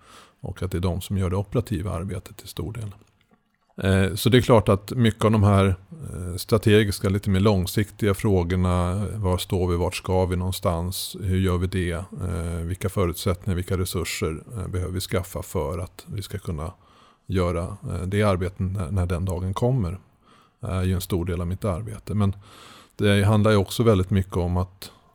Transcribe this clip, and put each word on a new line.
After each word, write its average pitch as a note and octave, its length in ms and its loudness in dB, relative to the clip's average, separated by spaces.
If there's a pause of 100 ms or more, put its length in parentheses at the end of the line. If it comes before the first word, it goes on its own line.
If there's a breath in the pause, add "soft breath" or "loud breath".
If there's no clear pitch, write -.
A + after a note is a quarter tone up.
(420 loud breath)
Och - 220 -8
att F#2 80 -4
det F2+ 60 -2
är E2+ 40 0
de F#2 200 0
som G2 160 -4
gör F#2 120 0
det F#2 60 -2
operativa G2+ 560 -2
arbetet - 460 -8
till - 100 -18
stor C#3 260 -8
del. G#2+ 220 -10 (880)
Eh, F#2+ 320 2
så A2+ 140 0
det A#2+ 80 6
är A#2+ 40 8
klart A#2 280 6
att G2 220 2
mycket A#2 340 2
av G#2+ 60 6
de G#2+ 120 4
här, G2 220 6
eh, F2+ 680 -4
strategiska, G#2 720 4
lite G2+ 200 0
mer F#2+ 100 4
långsiktiga G2+ 760 2
frågorna, F#2 920 2 (100)
var F#2 220 0
står F2+ 300 -2
vi, F2 100 2
vart E2+ 180 0
ska F#2 300 0
vi F2+ 100 -2
någonstans, F2+ 840 -4
hur F#2 180 0
gör F#2 180 2
vi F2+ 100 -2
det, F2+ 240 -2
eh, E2+ 720 -6
vilka F#2 260 -4
förutsättningar, F2+ 680 -2
vilka F2+ 220 -2
resurser, E2 680 -4 (140)
eh, F2 100 -6
behöver F2+ 260 -4
vi F#2 60 -2
skaffa - 420 -4
för E2+ 380 -4
att - 280 -12
vi G#2 140 -8
ska - 180 -10
kunna E2 340 -6 (520 soft breath)
göra, F2 380 0
eh, F#2 420 -8
det G2+ 180 0
arbetet F#2 360 0
när, F#2+ 320 -2
när F#2 140 2
den F2 200 -2
dagen F#2 280 -4
kommer, A2+ 460 0 (640 soft breath)
är F#2 220 -2
ju F#2 100 2
en F2 80 0
stor F2 240 -2
del F2+ 160 -2
av E2+ 60 -2
mitt F#2 180 -4
arbete. G#2+ 480 -6
Men G2+ 220 2 (600 loud breath)
det G2+ 280 4
handlar G#2+ 280 6
ju G#2 60 6
också G2 260 0
väldigt F#2+ 260 4
mycket F#2+ 280 0
om F2 200 0
att - 340 -6 (240 soft breath)